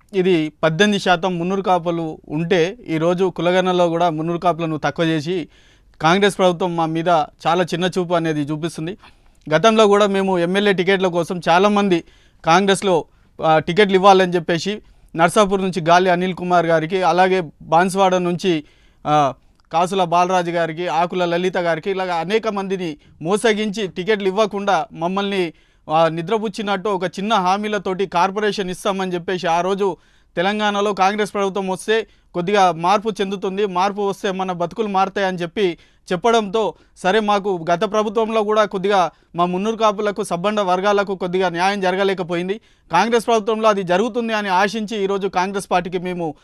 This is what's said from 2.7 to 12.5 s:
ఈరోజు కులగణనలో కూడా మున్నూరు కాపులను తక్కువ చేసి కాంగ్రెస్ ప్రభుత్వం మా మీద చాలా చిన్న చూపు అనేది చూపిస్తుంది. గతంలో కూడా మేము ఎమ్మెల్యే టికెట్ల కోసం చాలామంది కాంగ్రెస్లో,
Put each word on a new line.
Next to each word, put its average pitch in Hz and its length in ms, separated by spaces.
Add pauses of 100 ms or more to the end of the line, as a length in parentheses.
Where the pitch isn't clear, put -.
ఈరోజు 170 360
కులగణనలో 180 640
కూడా 170 220
మున్నూరు 160 280
కాపులను 160 380
తక్కువ 147 280
చేసి 160 440 (520)
కాంగ్రెస్ 190 380
ప్రభుత్వం 180 380
మా 165 100
మీద 160 220
చాలా 170 560
చిన్న 175 340
చూపు 175 160
అనేది 160 260
చూపిస్తుంది. 160 580 (560)
గతంలో 220 320
కూడా 202 200
మేము 190 320
ఎమ్మెల్యే 196 340
టికెట్ల 185 340
కోసం 175 420
చాలామంది 196 560 (400)
కాంగ్రెస్లో, 185 600 (380)